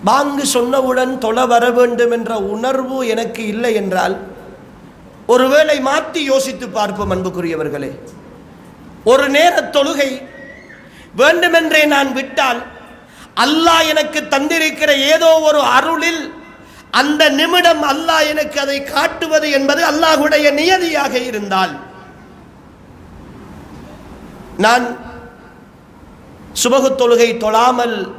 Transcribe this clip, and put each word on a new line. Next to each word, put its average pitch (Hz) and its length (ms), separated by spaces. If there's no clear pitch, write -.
பாங்கு 285 360
சொன்னவுடன் 254 580
தொழ 220 140
வர 233 140
வேண்டும் 240 400
என்ற 226 160
உணர்வு 262 440
எனக்கு 226 280
இல்லை 233 260
என்றால் 185 340
ஒருவேளை 294 420
மாற்றி 311 420
யோசித்து 262 460
பார்ப்போம் 202 400
அன்புக்குரியவர்களே. 165 720
ஒரு 277 140
நேர 339 200
தொழுகை 285 340
வேண்டுமென்றே 330 600
நான் 277 220
விட்டால் 262 440
அல்லாஹ் 320 480
எனக்கு 302 280
தந்திருக்கிற 302 560
ஏதோ 320 180
ஒரு 294 140
அருளில் 320 460
அந்த 302 220
நிமிடம் 339 520
அல்லாஹ் 320 400
எனக்கு 302 340
அதை 277 120
காட்டுவது 311 640
என்பது 285 340
அல்லாஹ்வுடைய 302 560
நியதியாக 320 540
இருந்தால், 190 460
நான் 240 220
சுபகு 269 280
தொழுகை 233 280
தொழாமல் 233 540